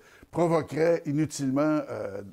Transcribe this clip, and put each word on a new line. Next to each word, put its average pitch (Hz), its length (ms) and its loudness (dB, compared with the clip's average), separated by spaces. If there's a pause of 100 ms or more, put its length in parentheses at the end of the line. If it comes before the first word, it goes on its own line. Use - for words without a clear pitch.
(300)
provoqueraient 165 800 2
inutilement, 147 840 0
euh, 104 320 -8 (120)